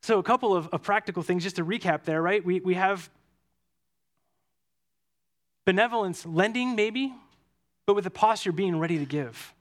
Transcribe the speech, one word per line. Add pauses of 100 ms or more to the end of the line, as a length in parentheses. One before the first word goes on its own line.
So
a
couple
of,
of
practical
things
just
to
recap
there,
right?
We,
we
have (2500)
benevolence
lending,
maybe, (760)
but
with
the
posture
being
ready
to
give.